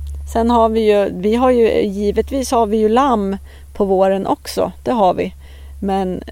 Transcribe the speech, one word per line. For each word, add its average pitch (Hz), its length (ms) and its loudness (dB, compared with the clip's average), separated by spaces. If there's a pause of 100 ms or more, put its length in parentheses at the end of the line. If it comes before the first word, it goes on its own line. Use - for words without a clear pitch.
(320)
Sen 233 180 0
har 226 180 4
vi 220 120 0
ju, 208 320 2
vi 185 220 0
har 254 160 2
ju, 233 320 2
givetvis 208 680 -2
har 233 160 2
vi 208 100 0
ju 214 120 2
lamm 220 480 2 (360)
på - 120 -2
våren 190 420 2
också, - 460 -4 (100)
det - 100 -2
har 190 220 2
vi. 180 200 -6 (480)
Men 190 500 -4